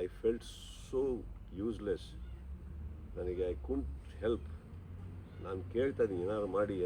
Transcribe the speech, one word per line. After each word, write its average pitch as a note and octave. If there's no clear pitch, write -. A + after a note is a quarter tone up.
I -
felt A#2+
so C3
useless. G2+
ನನಗೆ F2+
I -
couldn't C3+
help. A2+
ನಾನು F#2
ಕೇಳ್ತಾ B2+
ಇದ್ದೀನಿ F#2
"ಏನಾರು G#2
ಮಾಡಿ, G2+